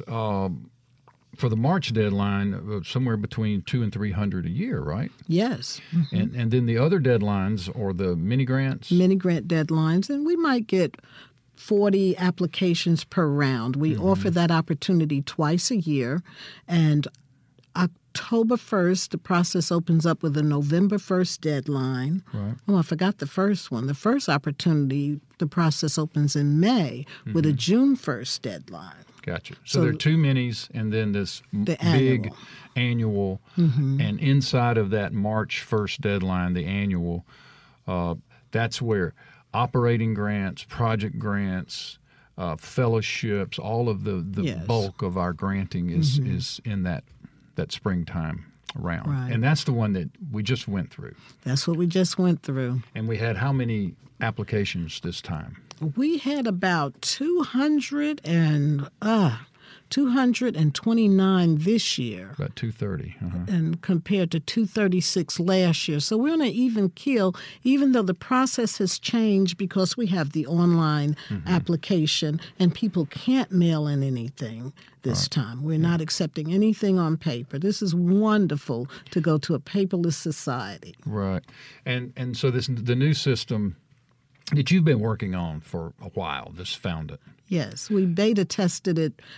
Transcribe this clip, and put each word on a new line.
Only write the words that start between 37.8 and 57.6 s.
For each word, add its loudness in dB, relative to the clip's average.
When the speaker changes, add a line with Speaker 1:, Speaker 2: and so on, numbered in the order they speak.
Speaker 1:
uh, -2
that's -2
where -2
operating 2
grants, -4
project -2
grants, -4
uh, -6
fellowships, -2
all -2
of -2
the, -4
the -4
Speaker 2:
Yes. -4
Speaker 1:
bulk -2
of -2
our 0
granting -4
is, 2
Speaker 2:
Mm-hmm. 0
Speaker 1:
is -6
in -4
that, -4
that -4
springtime -4
round. -4
Speaker 2:
Right. -2
Speaker 1:
And 0
that's 2
the 0
one 0
that -4
we -4
just -2
went -4
through. -16
Speaker 2:
That's -2
what 0
we 2
just 0
went 2
through. -4
Speaker 1:
And -4
we -2
had 0
how 0
many -2
applications -4
this -8
time? -8
Speaker 2:
We 2
had -2
about 0
two 0
hundred 0